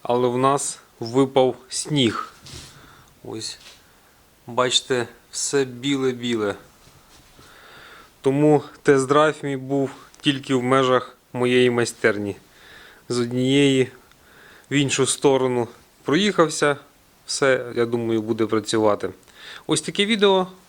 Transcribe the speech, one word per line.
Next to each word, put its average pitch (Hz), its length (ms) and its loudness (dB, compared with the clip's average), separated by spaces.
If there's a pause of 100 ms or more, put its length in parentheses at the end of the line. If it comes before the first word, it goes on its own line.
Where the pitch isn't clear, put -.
але 123 260 0
в 123 100 -2
нас 139 420 0 (200)
випав 131 560 2 (140)
сніг. - 640 -2 (880)
Ось, 110 360 -12 (880)
бачите, 120 600 0 (240)
все - 340 -2
біле-біле. 120 880 -2 (1700)
Тому 143 420 2 (200)
тест-драйв 143 600 4
мій 139 140 -6
був 131 340 -2 (300)
тільки 135 340 0
в 123 80 0
межах 127 540 0 (160)
моєї 123 360 2
майстерні. 110 680 -2 (760)
З 123 100 -2
однієї 131 720 2 (800)
в - 20 -4
іншу 135 320 0
сторону 127 600 0 (360)
проїхався. 151 720 0 (480)
Все, 127 400 0 (100)
я 120 100 0
думаю, 117 360 -2
буде 110 240 -2
працювати. 107 640 0 (580)
Ось 151 140 0
таке 202 240 -2
відео. 196 420 2 (220)